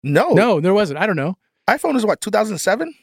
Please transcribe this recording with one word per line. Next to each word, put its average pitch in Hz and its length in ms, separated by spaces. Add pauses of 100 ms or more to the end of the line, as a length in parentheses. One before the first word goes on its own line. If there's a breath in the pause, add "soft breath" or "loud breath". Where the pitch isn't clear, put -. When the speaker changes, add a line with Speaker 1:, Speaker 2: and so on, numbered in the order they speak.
Speaker 1:
No. 156 260
Speaker 2:
No, 196 320
there 180 120
wasn't. 175 260
I 190 60
don't 196 120
know. 151 200 (320)
Speaker 1:
iPhone 294 280
is 220 80
what, 196 160
two 208 100
thousand 214 280
seven? 285 420